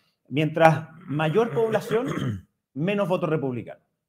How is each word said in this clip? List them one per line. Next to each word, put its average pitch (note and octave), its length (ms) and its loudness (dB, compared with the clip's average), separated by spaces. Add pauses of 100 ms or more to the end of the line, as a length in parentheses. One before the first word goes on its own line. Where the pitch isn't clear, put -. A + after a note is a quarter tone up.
(300)
Mientras D#3 600 4 (180)
mayor D#3+ 460 0
población, A3+ 540 0
<clears throat> - 640 -6
menos F#3+ 360 -2
voto F3+ 160 0
republicano. C3+ 560 -4 (280)